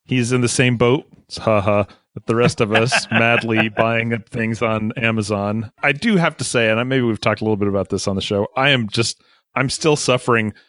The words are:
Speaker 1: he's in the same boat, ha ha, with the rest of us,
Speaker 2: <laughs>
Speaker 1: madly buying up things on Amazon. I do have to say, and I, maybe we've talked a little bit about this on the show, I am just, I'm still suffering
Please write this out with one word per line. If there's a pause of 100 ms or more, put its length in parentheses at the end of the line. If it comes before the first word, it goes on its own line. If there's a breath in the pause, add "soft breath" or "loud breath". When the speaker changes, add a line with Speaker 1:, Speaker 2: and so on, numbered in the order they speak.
Speaker 1:
he's
in
the
same
boat, (320)
ha
ha, (300 soft breath)
with
the
rest
of
us,
Speaker 2:
<laughs>
Speaker 1:
madly
buying
up
things
on
Amazon.
I
do
have
to
say,
and
I,
maybe
we've
talked
a
little
bit
about
this
on
the
show,
I
am
just, (340 soft breath)
I'm
still
suffering (160 soft breath)